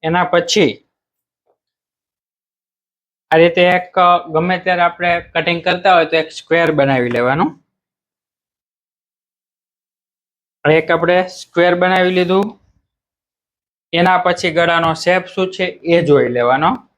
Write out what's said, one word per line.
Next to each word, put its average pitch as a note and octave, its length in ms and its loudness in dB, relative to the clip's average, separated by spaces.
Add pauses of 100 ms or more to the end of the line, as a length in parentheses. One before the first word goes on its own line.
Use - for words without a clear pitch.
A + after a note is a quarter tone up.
એના F3 280 -2
પછી E3+ 400 0 (2500)
આ D#3+ 100 4
રીતે E3+ 200 2 (140)
એક, F3+ 240 -4 (340)
ગમે F3 220 -2 (100)
ત્યારે F3 200 0
આપણે F3 260 -2 (240)
કટિંગ E3+ 320 -4
કરતા F3+ 300 0
હોય D#3+ 140 2
તો E3 100 -2
એક D#3 80 -6 (100)
સ્ક્વેર E3 300 0 (100)
બનાવી B2+ 380 0
લેવાનું. C#3 340 -2 (3250)
એક D#3+ 300 2
આપણે E3+ 220 2 (200)
સ્ક્વેર F3 440 0
બનાવી F#3 360 0
લીધું. F#3+ 340 0 (1400)
એના F3+ 320 2
પછી F3 320 -2
ગળાનો E3 340 0 (140)
શેપ F3+ 280 -2
શું F#3 220 -4
છે F#3 100 -6 (300)
એ E3+ 140 2
જોઈ B2+ 260 2
લેવાનો. C3 400 0 (220)